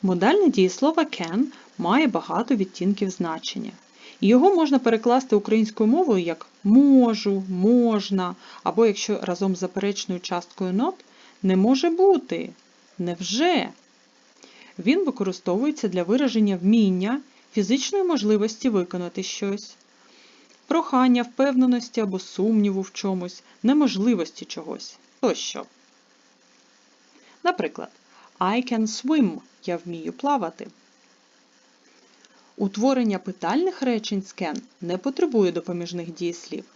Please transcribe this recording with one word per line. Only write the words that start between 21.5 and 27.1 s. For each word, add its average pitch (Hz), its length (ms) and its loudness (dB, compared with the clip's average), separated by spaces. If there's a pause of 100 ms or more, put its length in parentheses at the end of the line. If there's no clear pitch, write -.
або 190 180 0
сумніву 202 600 0
в 190 120 -8
чомусь, 185 500 -6 (200)
неможливості 240 840 0
чогось - 520 -14 (240)
тощо. - 460 -4 (1800)